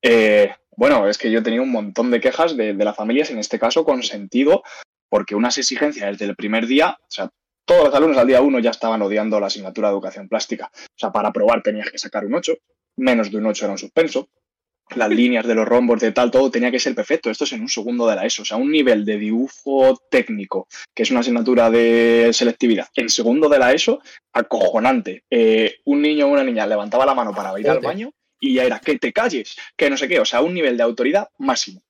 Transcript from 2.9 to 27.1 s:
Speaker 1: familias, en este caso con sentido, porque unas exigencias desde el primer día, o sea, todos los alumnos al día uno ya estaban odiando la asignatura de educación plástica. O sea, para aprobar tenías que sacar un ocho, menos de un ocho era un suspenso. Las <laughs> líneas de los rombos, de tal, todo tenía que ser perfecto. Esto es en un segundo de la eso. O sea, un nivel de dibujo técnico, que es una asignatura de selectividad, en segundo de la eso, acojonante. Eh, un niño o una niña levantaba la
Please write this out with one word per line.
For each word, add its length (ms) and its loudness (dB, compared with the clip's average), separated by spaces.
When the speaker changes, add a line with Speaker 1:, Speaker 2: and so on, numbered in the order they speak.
Speaker 1:
familias, 340 -2
en 80 -8
este 200 -6
caso 260 0
con 180 0
sentido, 600 0
porque 260 -2
unas 240 -2
exigencias 540 -4
desde 180 -8
el 60 -8
primer 300 -4
día, 340 0
o 100 -20
sea, 180 -10
todos 220 6
los 80 2
alumnos 240 4
al 80 6
día 140 6
uno 180 4
ya 120 2
estaban 320 -2
odiando 380 0
la 80 -2
asignatura 400 -4
de 60 2
educación 340 -10
plástica. 460 -6
O 240 -20
sea, 140 -4
para 160 0
aprobar 340 0
tenías 280 -10
que 80 -14
sacar 260 -8
un 100 -4
ocho, 200 -2
menos 340 0
de 80 -6
un 80 -2
ocho 200 -4
era 60 -4
un 60 -8
suspenso. 500 -2
Las 140 -2
<laughs> 0 -
líneas 360 2
de 80 0
los 120 0
rombos, 340 2
de 120 0
tal, 200 0
todo 180 4
tenía 220 -2
que 80 -2
ser 160 -4
perfecto. 340 -4
Esto 140 -4
es 80 -6
en 100 -10
un 60 -8
segundo 400 -4
de 80 0
la 100 -4
eso. 160 -4
O 20 -16
sea, 120 -6
un 160 -2
nivel 320 2
de 140 -2
dibujo 840 0
técnico, 560 -4
que 100 -2
es 80 -2
una 80 2
asignatura 500 2
de 640 4
selectividad, 640 0
en 120 -4
segundo 400 0
de 120 4
la 120 4
eso, 280 0
acojonante. 960 0
Eh, 540 2
un 180 0
niño 240 2
o 40 2
una 140 2
niña 220 -2
levantaba 400 0
la 80 2